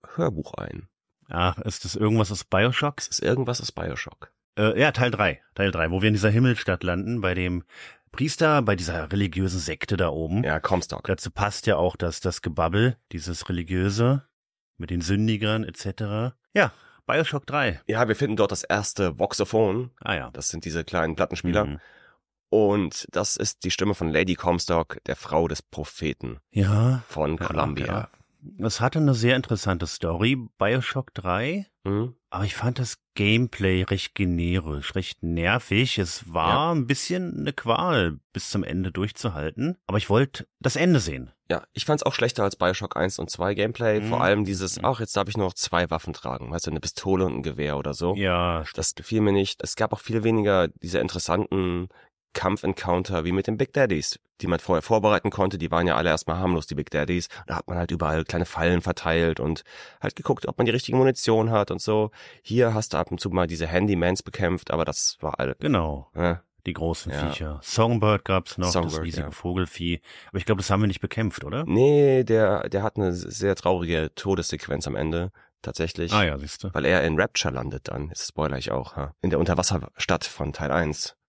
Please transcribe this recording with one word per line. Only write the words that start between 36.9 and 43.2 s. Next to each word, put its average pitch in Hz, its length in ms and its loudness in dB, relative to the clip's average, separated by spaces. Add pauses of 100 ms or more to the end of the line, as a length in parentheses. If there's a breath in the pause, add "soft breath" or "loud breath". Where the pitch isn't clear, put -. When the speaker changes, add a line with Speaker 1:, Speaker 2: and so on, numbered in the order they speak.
Speaker 2:
eine 147 160 -4
Qual, 113 640 2 (160)
bis - 160 -6
zum 98 140 -2
Ende 92 280 -2
durchzuhalten. 98 920 -4
Aber 98 100 -2
ich 107 140 0
wollte 127 360 2 (140)
das - 160 0
Ende 160 240 6
sehen. 67 320 -6 (160)
Speaker 1:
Ja, - 140 -2 (100)
ich - 140 -6
fand's 151 160 2
auch - 120 2
schlechter 117 280 0
als 98 140 0
Bioshock 92 420 0
eins 92 200 0
und 85 120 -6